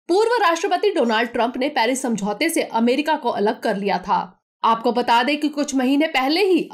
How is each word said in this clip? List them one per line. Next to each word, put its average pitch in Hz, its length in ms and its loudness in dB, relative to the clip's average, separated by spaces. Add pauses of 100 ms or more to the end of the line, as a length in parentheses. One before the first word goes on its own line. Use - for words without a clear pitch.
पूर्व 440 340 2
राष्ट्रपति 359 480 0
डोनाल्ड 233 400 0
ट्रंप 240 260 -2
ने 262 120 -2
पेरिस 262 340 -2
समझौते 208 460 -2
से 311 140 0
अमेरिका 269 540 0
को 247 140 -2
अलग 214 300 -2
कर 220 160 -2
लिया 196 220 -2
था। 185 220 0 (420)
आपको 226 300 2
बता 240 300 2
दें 285 180 0
कि 302 80 0
कुछ 285 260 -4
महीने 277 340 2
पहले 311 360 0
ही 370 300 2